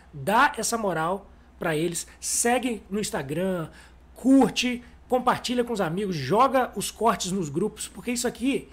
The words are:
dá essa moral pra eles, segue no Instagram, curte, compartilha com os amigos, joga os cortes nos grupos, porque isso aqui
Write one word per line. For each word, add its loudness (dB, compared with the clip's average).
dá 2
essa -2
moral -2
pra -2
eles, -2
segue 0
no -4
Instagram, -4
curte, 4
compartilha 0
com -6
os -2
amigos, -2
joga 2
os -6
cortes 0
nos -2
grupos, -4
porque -8
isso -2
aqui -2